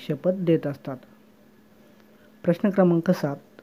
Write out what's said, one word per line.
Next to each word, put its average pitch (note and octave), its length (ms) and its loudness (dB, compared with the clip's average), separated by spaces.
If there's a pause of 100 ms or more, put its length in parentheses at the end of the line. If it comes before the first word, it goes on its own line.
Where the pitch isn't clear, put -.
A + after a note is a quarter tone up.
शपथ D#3+ 240 -2
देत E3 360 0
असतात. C#3 300 -10 (1500)
प्रश्न F3 260 0
क्रमांक F3+ 420 2
सात, C#3+ 240 -4 (280)